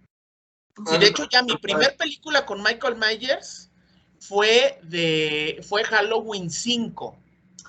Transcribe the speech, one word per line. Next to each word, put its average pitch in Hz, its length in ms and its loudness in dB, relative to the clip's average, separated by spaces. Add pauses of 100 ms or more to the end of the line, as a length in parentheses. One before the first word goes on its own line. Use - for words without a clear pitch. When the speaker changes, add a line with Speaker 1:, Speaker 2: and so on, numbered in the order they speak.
(760)
Speaker 1:
Sí, 185 220 0
de 196 80 8
Speaker 2:
Ah, - 20 6
Speaker 1:
hecho, - 200 -2
ya 247 140 4
mi 226 120 -2
Speaker 2:
ah. - 60 -4
Speaker 1:
primer 247 360 0
película 302 500 -2
con 202 160 -8
Michael 226 340 -2
Myers 226 680 -4 (560)
fue 220 600 4
de, 160 880 -2
fue 208 160 0
Halloween 214 680 -2
cinco. 220 640 -4 (520)